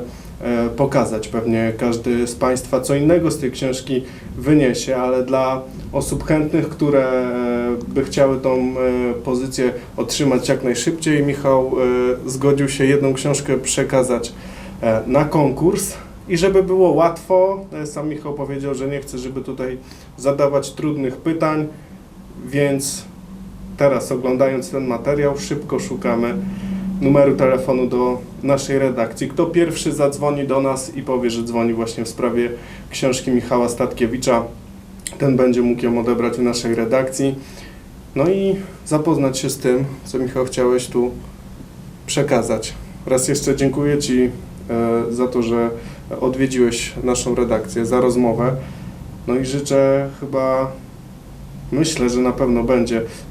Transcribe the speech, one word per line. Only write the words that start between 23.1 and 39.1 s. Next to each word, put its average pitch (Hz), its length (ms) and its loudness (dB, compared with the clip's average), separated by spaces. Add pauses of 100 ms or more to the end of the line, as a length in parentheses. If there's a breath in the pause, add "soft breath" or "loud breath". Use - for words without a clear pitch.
teraz, 135 340 4
oglądając 131 580 2
ten 135 180 -2
materiał, 143 500 2
szybko - 420 -4
szukamy 120 560 0 (640 loud breath)
numeru 139 340 6
telefonu 127 520 2
do 123 300 2 (260)
naszej 135 360 2
redakcji. 123 480 0
Kto - 180 0
pierwszy 165 460 0
zadzwoni 143 560 0
do 131 140 2
nas 131 340 -2
i 127 60 -6
powie, 123 280 0
że 117 140 -2
dzwoni 117 300 0
właśnie 113 320 -4
w - 40 -6
sprawie 120 420 0 (380 loud breath)
książki 131 420 -2
Michała 120 380 2
Statkiewicza, 120 760 0 (760)
ten 139 200 4
będzie 123 240 4
mógł 120 200 2
ją 120 180 2
odebrać 117 380 0
w 123 40 -4
naszej 120 340 0
redakcji. 131 600 0 (800 loud breath)
No 143 140 2
i 196 260 2 (300 loud breath)
zapoznać 147 520 2